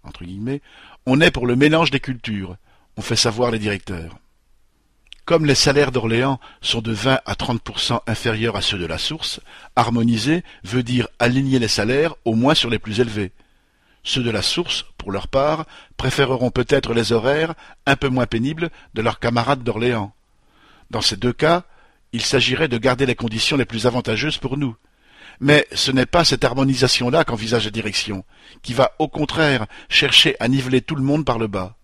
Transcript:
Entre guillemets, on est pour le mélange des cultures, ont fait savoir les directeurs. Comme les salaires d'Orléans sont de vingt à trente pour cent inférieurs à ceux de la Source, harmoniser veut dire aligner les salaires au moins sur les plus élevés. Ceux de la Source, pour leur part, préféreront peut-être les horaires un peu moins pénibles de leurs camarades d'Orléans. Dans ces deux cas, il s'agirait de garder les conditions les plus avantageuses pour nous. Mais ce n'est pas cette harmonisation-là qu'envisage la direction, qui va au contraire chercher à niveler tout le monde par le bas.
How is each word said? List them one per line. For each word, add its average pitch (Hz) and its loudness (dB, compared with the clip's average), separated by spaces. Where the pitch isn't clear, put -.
Entre - -18
guillemets, 107 -6
on 131 4
est 170 6
pour 123 -4
le 120 2
mélange 151 4
des 139 0
cultures, 104 -8
ont 110 -10
fait 120 -4
savoir 117 2
les 110 -2
directeurs. 95 -6
Comme 160 2
les 139 6
salaires 139 4
d'Orléans 123 0
sont 113 -2
de 113 -6
vingt 120 0
à 101 -6
trente - -4
pour - -10
cent - -2
inférieurs 110 -2
à 95 -4
ceux 104 -2
de 87 -4
la 80 -6
Source, - -6
harmoniser 117 2
veut 117 -2
dire 120 0
aligner 131 2
les 110 0
salaires 139 0
au 113 0
moins 131 4
sur 117 0
les 113 -2
plus 107 -6
élevés. 107 0
Ceux 127 -2
de 117 0
la 101 -2
Source, - -4
pour 98 -8
leur 95 -6
part, 151 0
préféreront 127 0
peut-être 127 0
les 113 0
horaires 143 0
un 139 4
peu 139 -2
moins 127 0
pénibles 160 -2
de 110 -4
leurs 110 -2
camarades 120 0
d'Orléans. 113 -2
Dans 110 -4
ces 107 0
deux 117 0
cas, 170 2
il 113 -6
s'agirait 131 0
de 123 -2
garder 127 2
les 120 0
conditions 113 -2
les 120 0
plus 113 -4
avantageuses 123 -2
pour 131 -6
nous. 135 -4
Mais 147 4
ce - -2
n'est 131 2
pas 170 2
cette 135 2
harmonisation-là 131 2
qu'envisage 113 -2
la 107 -4
direction, 104 -6
qui 127 -10
va 123 2
au 156 0
contraire 143 0
chercher - 4
à 117 0
niveler 127 2
tout 156 -6
le 131 -2
monde 147 2
par 120 0
le 113 -2
bas. 98 -6